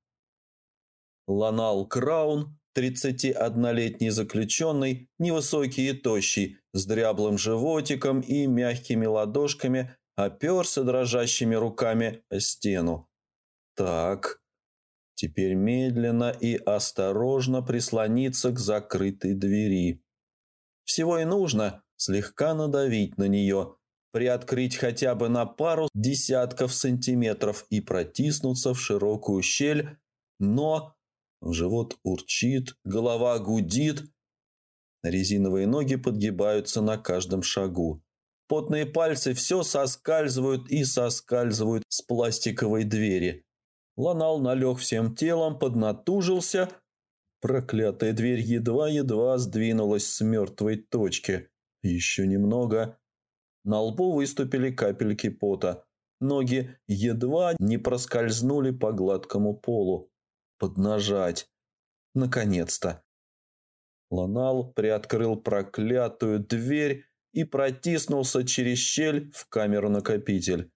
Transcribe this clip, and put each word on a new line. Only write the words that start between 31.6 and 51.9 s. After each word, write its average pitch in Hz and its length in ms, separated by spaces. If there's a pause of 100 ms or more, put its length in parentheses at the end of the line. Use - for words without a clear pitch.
урчит, 127 840
голова 117 540
гудит, 113 680 (960)
резиновые 95 640
ноги 135 300
подгибаются 104 840
на 107 180
каждом 90 440
шагу. 87 600 (460)
Потные 151 380
пальцы 151 480
всё 175 280
соскальзывают 135 1080
и 143 140
соскальзывают 113 1040
с - 140
пластиковой 113 800
двери. 98 600 (520)
Ланал 160 440
налёг 127 380
всем 113 360
телом, 160 440
поднатужился. 175 1120 (720)
Проклятая 110 720
дверь 113 280
едва-едва 123 1000
сдвинулась 110 680
с - 180
мёртвой 107 520
точки. 95 720 (340)
Ещё 87 420